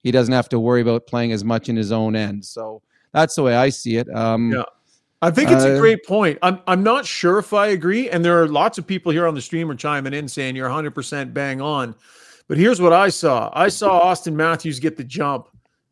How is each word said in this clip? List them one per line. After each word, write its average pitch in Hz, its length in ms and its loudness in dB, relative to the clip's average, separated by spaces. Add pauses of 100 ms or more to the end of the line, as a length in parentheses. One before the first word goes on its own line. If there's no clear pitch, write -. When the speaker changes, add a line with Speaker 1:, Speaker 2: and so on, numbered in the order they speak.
Speaker 1:
He 127 80 -2
doesn't 123 220 4
have 123 180 0
to 120 80 0
worry 120 220 2
about 117 260 0
playing 117 260 -2
as 101 120 -4
much 113 240 -2
in 117 80 -2
his 107 160 -2
own 110 240 -2
end. 101 300 -6
So 110 340 -14 (320)
that's 156 220 2
the 160 80 -2
way 123 120 2
I 127 140 4
see 117 280 -4
it. 120 180 -2
Um, 113 380 0
Speaker 2:
Yeah. 127 100 -2 (600)
I 262 80 4
think 262 200 2
it's 269 140 6
a 135 120 4
Speaker 1:
uh, - 20 2
Speaker 2:
great 220 280 4
point. 185 340 0
I'm, 180 260 0
I'm 185 160 2
not 240 220 2
sure - 340 0
if - 140 -4
I 208 160 2
agree, 196 400 -2
and 170 160 0
there 170 180 4
are 156 60 2
lots 185 300 0
of 175 80 -12
people 175 260 -4
here 170 140 0
on 160 80 0
the 131 80 -8
stream 165 280 -6
are 135 40 -8
chiming 139 400 -6
in 147 120 -8
saying 131 300 -6
you're 131 120 -6
a 123 40 -4
hundred 151 220 -6
percent 135 400 -8
bang 135 260 -4
on. 135 340 -4 (540)
But 147 80 -2
here's 196 240 4
what 170 140 6
I 190 160 6
saw. 120 420 0
I 180 160 2
saw 190 300 2
Austin 175 360 2
Matthews 156 460 -2
get 156 160 -2
the 135 80 -12
jump. 139 440 -6 (440)